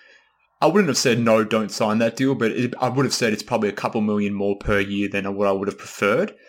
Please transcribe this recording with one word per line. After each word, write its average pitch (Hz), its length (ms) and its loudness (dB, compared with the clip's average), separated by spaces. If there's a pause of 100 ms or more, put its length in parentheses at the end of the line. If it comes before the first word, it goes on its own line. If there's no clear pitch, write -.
(600)
I 143 60 6
wouldn't 185 220 4
have 123 80 0
said, 117 220 2
"No, 113 240 4
don't 107 280 -2
sign 107 260 0
that 117 180 0
deal," 135 200 0
but 110 160 0
it, 123 280 -2
I 127 100 0
would 131 160 0
have 113 80 -2
said 113 200 0
it's - 100 -6
probably 107 260 -2
a 95 40 -4
couple 113 280 -4
million 104 320 0
more 101 240 -2
per 104 220 0
year 101 300 -2
than 98 260 -6
what 101 120 0
I 98 40 4
would 98 160 -2
have 98 100 -4
preferred. 123 560 -2 (160)